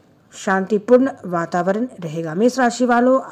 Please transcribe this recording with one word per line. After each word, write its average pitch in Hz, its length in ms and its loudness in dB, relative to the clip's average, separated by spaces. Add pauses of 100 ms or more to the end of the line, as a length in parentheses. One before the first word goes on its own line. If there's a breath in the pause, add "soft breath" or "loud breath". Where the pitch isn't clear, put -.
(340)
शांतिपूर्ण 208 760 2 (160)
वातावरण 175 600 -2 (120)
रहेगा। 165 340 -8
मेष 240 260 0
राशि 240 260 0
वालों, 247 360 2 (100)